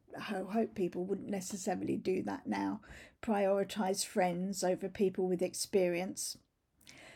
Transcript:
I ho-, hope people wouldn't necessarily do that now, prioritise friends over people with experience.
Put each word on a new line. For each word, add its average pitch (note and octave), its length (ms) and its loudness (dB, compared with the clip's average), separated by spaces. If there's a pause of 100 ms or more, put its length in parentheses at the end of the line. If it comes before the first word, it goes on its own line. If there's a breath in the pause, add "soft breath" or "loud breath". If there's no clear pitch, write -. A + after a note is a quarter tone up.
(180)
I C#3 40 -10
ho-, G3 300 -4
hope A3+ 240 0
people F3+ 300 -2
wouldn't G3 240 -4
necessarily F#3+ 680 -2
do F#3+ 260 0
that - 240 -6
now, - 340 0 (400 loud breath)
prioritise G3+ 840 2
friends F#3 580 0
over F#3 260 2
people F#3 380 2
with F3+ 140 2
experience. F3+ 960 0 (760 loud breath)